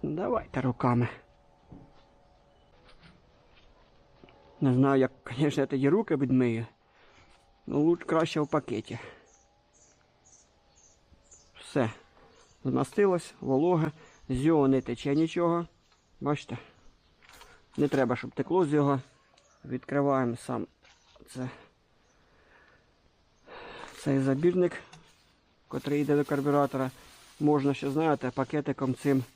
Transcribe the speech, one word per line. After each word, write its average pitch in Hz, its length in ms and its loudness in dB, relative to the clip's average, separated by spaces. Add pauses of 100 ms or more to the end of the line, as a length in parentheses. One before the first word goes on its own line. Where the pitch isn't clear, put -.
Давайте 180 540 -4
руками. 120 460 0 (3500)
Не 135 120 4
знаю, 135 260 4
як, 127 120 2 (120)
конечно, 147 380 -2
я 127 60 0
тоді 139 220 0
руки 190 260 2
відмию. 127 500 2 (1000)
Ну, 143 140 0
лучше 170 240 2
краще 160 360 0
в 143 60 -2
пакеті. 117 520 -4 (2500)
Все. 117 320 -2 (720)
Змастилось, 160 760 0
вологе. 156 500 2 (380)
З 131 60 -2
його 143 320 4
не 131 140 4
тече 135 340 -4
нічого. 170 520 0 (520)
Бачите? - 380 -4 (1200)
Не 143 100 2
треба, 131 280 0
щоб 120 160 -10
текло 165 340 0
з 143 80 -2
його. 139 280 2 (640)
Відкриваємо 131 680 -2
сам 120 320 -8 (680)
це, 127 160 -8 (2500)
цей 139 220 0
забірник, 170 640 0 (840)
котрий 143 340 -2
йде 143 140 2
до 147 100 2
карбюратора. 139 680 0 (480)
Можна 147 340 2
ще, 139 180 -4
знаєте, 143 400 0
пакетиком 135 640 -4
цим 135 280 2 (120)